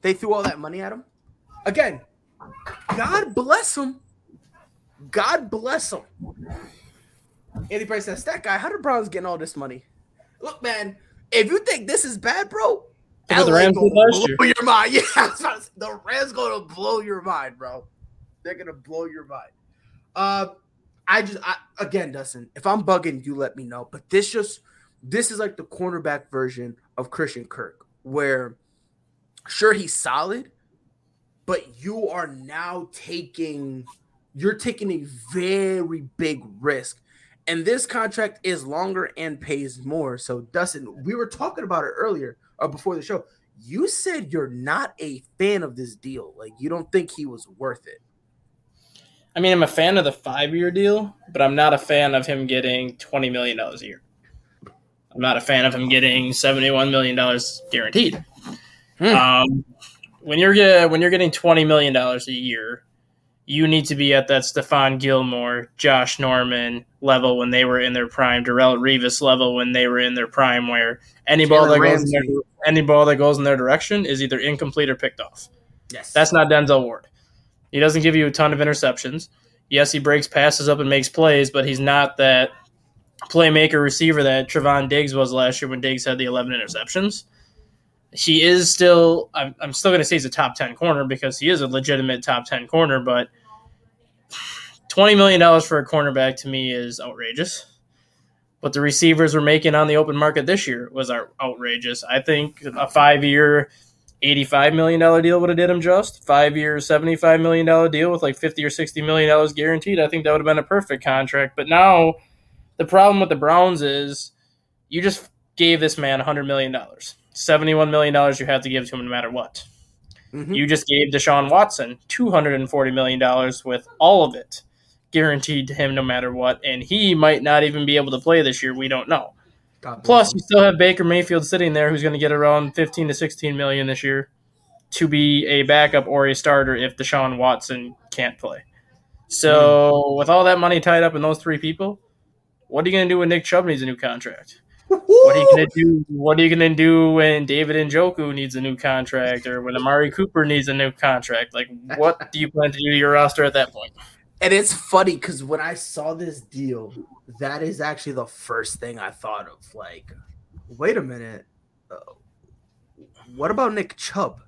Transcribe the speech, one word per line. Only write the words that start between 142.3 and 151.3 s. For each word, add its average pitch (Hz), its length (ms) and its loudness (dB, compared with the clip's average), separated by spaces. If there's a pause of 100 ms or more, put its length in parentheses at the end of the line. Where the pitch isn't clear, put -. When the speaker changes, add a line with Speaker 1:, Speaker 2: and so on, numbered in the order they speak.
Speaker 2:
what 160 180 -2
are 180 40 0
you 190 80 0
gonna 185 120 2
do 180 100 2
when 170 100 2
Nick 170 140 0
Chubb 180 220 2
needs 147 160 -2
a 131 40 -6
new 127 100 -6
contract? 120 640 -12 (280)
Speaker 1:
Woo-hoo! 370 180 0
Speaker 2:
What 523 280 10
are 554 40 4
you 554 100 6
gonna - 240 8
do? 165 360 2
What 147 300 0
are 165 40 8
you 165 60 6
gonna 165 260 2
do 160 360 6
when 156 340 2
David 147 300 -2 (120)
Njoku 156 480 0
needs 135 200 -8
a 131 60 -6
new 131 140 -6
contract, 127 720 -4
or 123 140 -8
when 123 140 -8
Amari 143 360 0
Cooper 180 340 0
needs 143 220 0
a 139 60 -4
new 135 180 -2
contract? 123 600 -2